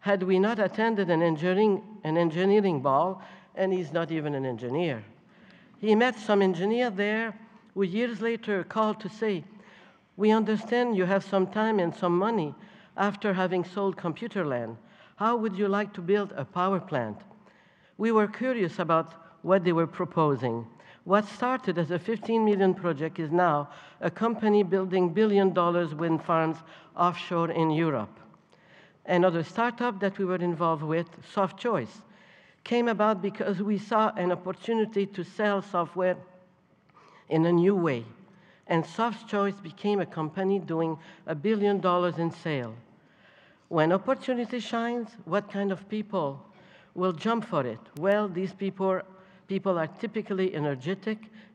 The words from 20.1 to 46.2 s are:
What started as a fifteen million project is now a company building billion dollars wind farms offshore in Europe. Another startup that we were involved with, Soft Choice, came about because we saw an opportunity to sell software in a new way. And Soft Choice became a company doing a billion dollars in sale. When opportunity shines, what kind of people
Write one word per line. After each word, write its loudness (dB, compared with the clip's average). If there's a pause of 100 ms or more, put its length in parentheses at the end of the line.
What 2
started -2
as 0
a -2
fifteen 0
million 4
project -4
is -4
now 4 (320)
a -2
company 2
building 2
billion 4
dollars 2
wind -2
farms 0 (380)
offshore 0
in 0
Europe. -2 (840)
Another 2
startup -2
that -2
we -2
were -2
involved 0
with, -2 (260)
Soft 0
Choice, -4 (600)
came 2
about 2
because -4
we 0
saw 2
an 0
opportunity -2
to -8
sell -2
software -2 (1120)
in 4
a 4
new 6
way. 0 (640)
And 0
Soft -4
Choice -2
became -4
a -2
company -2
doing -2 (300)
a -4
billion 0
dollars 2
in 0
sale. -6 (920)
When 4
opportunity -2
shines, -4 (160)
what -2
kind -2
of -10
people -4 (540)